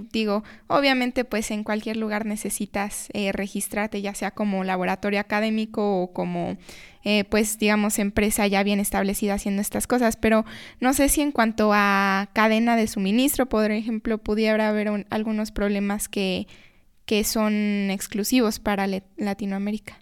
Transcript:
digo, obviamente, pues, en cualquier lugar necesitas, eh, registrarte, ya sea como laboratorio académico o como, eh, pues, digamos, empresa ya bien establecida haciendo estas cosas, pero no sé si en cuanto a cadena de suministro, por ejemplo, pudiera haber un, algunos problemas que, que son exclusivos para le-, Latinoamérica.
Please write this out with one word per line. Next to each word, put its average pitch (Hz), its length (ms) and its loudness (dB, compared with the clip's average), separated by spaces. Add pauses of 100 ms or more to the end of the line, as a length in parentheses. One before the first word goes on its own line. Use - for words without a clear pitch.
(120)
digo, 214 320 0 (240)
obviamente, 262 580 2
pues, 220 260 -4
en 214 120 -4
cualquier 214 340 -4
lugar 214 280 -4
necesitas, 208 880 -6
eh, 202 180 -2
registrarte, 202 720 -4
ya 202 140 -6
sea 202 160 -4
como 196 320 -2
laboratorio 190 560 0
académico 214 840 0
o 180 100 -4
como, 180 460 -4 (460)
eh, 208 260 2
pues, 214 300 0
digamos, 214 400 2
empresa 208 480 2
ya 196 160 2
bien 202 160 2
establecida 202 560 -2
haciendo 202 260 -2
estas 202 240 -4
cosas, 247 320 2
pero 220 280 2 (360)
no 254 120 4
sé 277 140 4
si 294 140 2
en 285 100 0
cuanto 220 400 2
a 196 600 2
cadena 220 420 4
de 220 120 2
suministro, 233 580 2
por 214 240 2
ejemplo, 220 480 -2
pudiera 214 520 0
haber 214 200 0
un, 208 220 -4
algunos 214 400 -2
problemas 202 580 -2
que, 190 380 -2 (580)
que 208 180 0
son 208 680 0
exclusivos 214 680 0
para 196 280 -2
le-, 190 160 -4 (140)
Latinoamérica. 202 840 -4